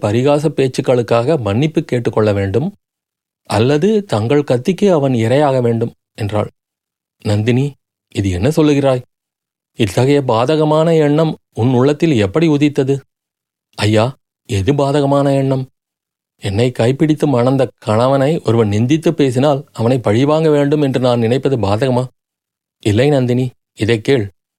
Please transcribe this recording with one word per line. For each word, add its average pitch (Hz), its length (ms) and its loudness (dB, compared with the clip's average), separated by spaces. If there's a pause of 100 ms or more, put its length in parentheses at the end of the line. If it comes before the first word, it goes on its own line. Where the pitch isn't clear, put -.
பரிகாச 143 480 0
பேச்சுக்களுக்காக 131 920 0
மன்னிப்பு 127 400 -2
கேட்டுக்கொள்ள 113 540 -2
வேண்டும், 98 340 -2 (800)
அல்லது 147 400 0 (140)
தங்கள் 127 400 0
கத்திக்கு 175 460 0
அவன் 139 240 2
இரையாக 131 480 0
வேண்டும்" 117 300 -2 (220)
என்றாள். 104 360 -4 (720)
"நந்தினி, 113 440 0 (480)
இது 98 160 -2
என்ன 90 180 -2
சொல்லுகிறாய்? 139 560 2 (720)
இத்தகைய 135 440 2
பாதகமான 151 760 0
எண்ணம் 156 380 2 (200)
உன் 123 200 0
உள்ளத்தில் 143 420 2
எப்படி 104 300 0
உதித்தது?" 143 480 0 (840)
"ஐயா, 107 280 2 (420)
எது 98 240 0
பாதகமான 139 640 0
எண்ணம்? 135 300 -2 (800)
என்னை 107 300 -2
கைப்பிடித்து 143 540 0
மணந்த 131 360 0 (160)
கணவனை 131 640 0
ஒருவன் 113 320 0
நிந்தித்து 139 380 0
பேசினால் 139 500 0 (120)
அவனை 120 260 0
பழிவாங்க 143 520 0
வேண்டும் 143 300 2
என்று 131 200 -2
நான் 123 180 2
நினைப்பது 131 380 0
பாதகமா?" 110 480 -2 (800)
"இல்லை 113 260 2
நந்தினி, 127 380 0 (320)
இதை 113 220 0
கேள். 123 240 0 (340)